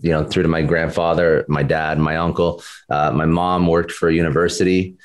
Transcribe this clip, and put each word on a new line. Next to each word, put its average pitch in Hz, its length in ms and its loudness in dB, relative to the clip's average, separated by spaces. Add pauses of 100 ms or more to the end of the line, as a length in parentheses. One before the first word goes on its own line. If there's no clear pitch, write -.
you 82 80 0
know, 78 140 0
through 90 180 -2
to 82 60 0
my 82 120 0
grandfather, 82 840 0
my 73 160 -2
dad, 78 340 -2
my 76 200 0
uncle. 85 440 -2 (260)
Uh, 73 240 0
my 76 140 0
mom 87 400 2
worked 82 260 2
for - 180 -2
a 82 40 2
university, 87 920 0